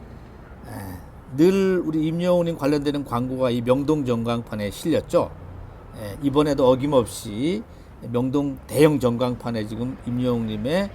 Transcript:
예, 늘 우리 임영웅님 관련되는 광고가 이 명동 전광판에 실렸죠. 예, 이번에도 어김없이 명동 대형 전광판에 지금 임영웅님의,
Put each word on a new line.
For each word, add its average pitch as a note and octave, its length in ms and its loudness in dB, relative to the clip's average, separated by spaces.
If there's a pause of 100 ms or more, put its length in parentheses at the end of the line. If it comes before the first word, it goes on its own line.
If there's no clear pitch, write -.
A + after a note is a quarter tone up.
(680)
예, G2+ 680 -14
늘 F#3+ 420 6
우리 D#3 300 0
임영웅님 E3+ 500 2
관련되는 C#3+ 460 0
광고가 B2+ 460 0
이 A#2+ 120 0
명동 C#3 420 2
전광판에 A#2 680 -2
실렸죠. C3+ 580 0 (720)
예, G2+ 240 -10
이번에도 C#3+ 440 4
어김없이 C3 920 2 (480)
명동 C3 560 0
대형 D3+ 320 6
전광판에 A#2 720 -2
지금 A#2+ 280 -6 (120)
임영웅님의, B2 880 -2